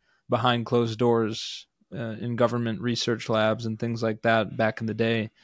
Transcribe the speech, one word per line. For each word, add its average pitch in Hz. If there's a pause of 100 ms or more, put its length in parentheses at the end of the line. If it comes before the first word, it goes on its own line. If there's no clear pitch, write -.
(300)
behind 120
closed 117
doors, 113 (260)
uh, 113
in 120
government 117
research 117
labs 110
and 113
things 117
like 110
that 113
back 110
in 110
the 110
day 113 (140)